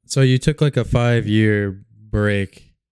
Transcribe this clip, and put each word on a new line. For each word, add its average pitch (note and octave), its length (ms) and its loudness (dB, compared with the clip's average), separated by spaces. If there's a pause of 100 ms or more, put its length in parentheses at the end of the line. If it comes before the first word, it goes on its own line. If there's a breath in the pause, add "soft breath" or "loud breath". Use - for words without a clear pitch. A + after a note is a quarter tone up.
So - 160 -2
you B2+ 160 4
took, - 240 -4
like, D3 160 0
a A#2 60 2
five-year G#2+ 1000 0 (260)
break G#2 640 -4 (160)